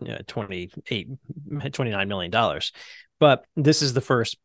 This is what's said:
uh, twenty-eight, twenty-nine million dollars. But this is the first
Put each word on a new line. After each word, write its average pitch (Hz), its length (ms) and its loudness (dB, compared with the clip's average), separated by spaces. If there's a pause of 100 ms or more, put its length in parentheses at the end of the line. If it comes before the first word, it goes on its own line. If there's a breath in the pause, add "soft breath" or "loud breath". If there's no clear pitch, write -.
uh, - 180 -8
twenty-eight, 98 800 -8 (640)
twenty-nine 101 360 -2
million 92 220 -4
dollars. 90 420 0 (480 loud breath)
But 143 240 6 (100)
this 156 260 4
is 131 140 0
the 127 60 0
first 120 440 0